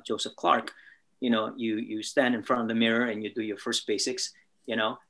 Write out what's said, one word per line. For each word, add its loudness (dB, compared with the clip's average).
Joseph -4
Clark. 2
You 0
know, 2
you, 0
you -6
stand 2
in -2
front 2
of 0
the 0
mirror 4
and -4
you -6
do -2
your -4
first -4
basics, -2
you -4
know, 0